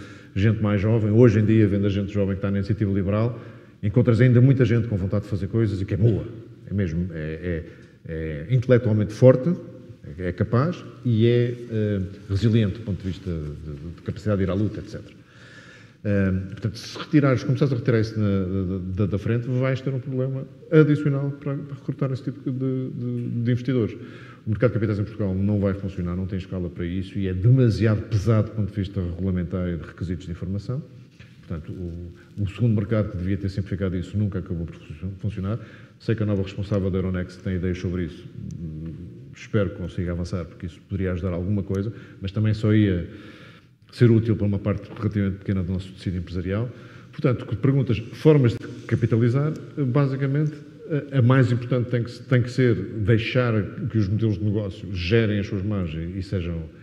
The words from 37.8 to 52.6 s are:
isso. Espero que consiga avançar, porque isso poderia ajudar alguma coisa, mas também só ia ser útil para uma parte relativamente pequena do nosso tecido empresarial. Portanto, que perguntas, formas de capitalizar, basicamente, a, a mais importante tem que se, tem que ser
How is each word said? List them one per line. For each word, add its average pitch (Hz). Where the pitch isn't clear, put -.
isso. -
Espero 101
que -
consiga 87
avançar, 85
porque -
isso -
poderia 92
ajudar 90
alguma 92
coisa, 98
mas 95
também 107
só 107
ia 92
ser 120
útil 113
para 101
uma 101
parte 95
relativamente 98
pequena 95
do 87
nosso 90
tecido 90
empresarial. 92
Portanto, -
que -
perguntas, 123
formas 143
de -
capitalizar, 120
basicamente, 139
a, 139
a 123
mais 123
importante 120
tem 120
que -
se, -
tem 123
que -
ser 123